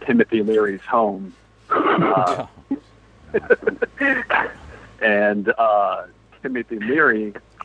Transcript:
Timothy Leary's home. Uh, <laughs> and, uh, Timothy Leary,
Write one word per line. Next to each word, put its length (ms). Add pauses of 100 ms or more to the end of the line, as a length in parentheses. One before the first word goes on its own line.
Timothy 360
Leary's 400
home. 500 (380)
Uh, 760 (840)
<laughs> 1120 (540)
and, 580
uh, 460 (380)
Timothy 360
Leary, 560 (300)